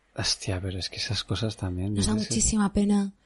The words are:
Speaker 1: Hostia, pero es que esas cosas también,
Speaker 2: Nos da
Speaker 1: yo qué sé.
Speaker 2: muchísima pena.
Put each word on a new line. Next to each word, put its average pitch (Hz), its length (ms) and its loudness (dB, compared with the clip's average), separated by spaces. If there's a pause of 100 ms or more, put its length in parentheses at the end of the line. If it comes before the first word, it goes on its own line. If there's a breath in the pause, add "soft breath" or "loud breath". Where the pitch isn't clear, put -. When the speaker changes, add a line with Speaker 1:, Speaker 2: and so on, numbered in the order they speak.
(160)
Speaker 1:
Hostia, 98 460 -2
pero 92 180 -4
es 87 100 -6
que - 80 -12
esas - 260 -4
cosas 107 320 -2
también, 92 380 -2
Speaker 2:
Nos 202 140 2
da 220 60 2
Speaker 1:
yo 214 60 2
qué 208 60 0
sé. - 80 -8
Speaker 2:
muchísima 214 400 2
pena. 202 400 2 (120)